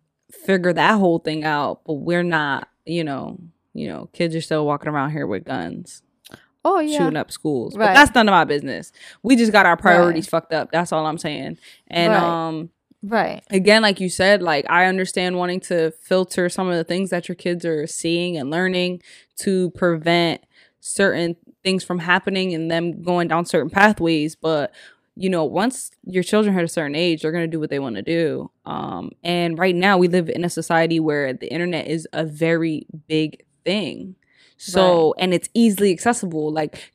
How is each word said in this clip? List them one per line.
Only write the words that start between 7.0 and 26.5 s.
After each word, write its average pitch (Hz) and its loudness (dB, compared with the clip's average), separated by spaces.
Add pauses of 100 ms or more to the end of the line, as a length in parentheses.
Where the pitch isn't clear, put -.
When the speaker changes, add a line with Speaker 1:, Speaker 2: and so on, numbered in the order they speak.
Speaker 1:
up - -6
schools. 135 -4
But 202 -6
Speaker 2:
Right. 202 4
Speaker 1:
that's 285 8
none 220 6
of 196 4
my 165 6
business. 139 -4 (300)
We 254 4
just 226 4
got 190 6
our 170 4
priorities 175 4
Speaker 2:
Right. - -16
Speaker 1:
fucked 165 -2
up. 147 -4
That's 170 -2
all 156 -2
I'm 160 -4
saying. 151 -8 (300)
And, 170 2
Speaker 2:
Right. 190 4 (260)
Speaker 1:
um, 160 -8 (320)
Speaker 2:
Right. 202 -2
Speaker 1:
again, 208 4
like 202 2
you 185 -2
said, 190 2
like, 151 0
I 180 6
understand 185 -2
wanting 180 -2
to 165 0 (100)
filter 185 0
some 185 -2
of 175 0
the 165 -2
things 180 -2
that 175 -4
your 180 -10
kids 175 -4
are 156 -2
seeing 170 -2
and 135 -6
learning 180 -2 (360)
to 185 0
prevent 170 0 (380)
certain 170 -2 (280)
things 190 0
from 180 -4
happening 185 0
and 165 -4
them 170 -2
going 175 0
down 165 0
certain 147 0
pathways. 165 2
But, 156 -2 (440)
you 190 -2
know, 165 0
once 208 -2 (140)
your 185 -2
children 208 2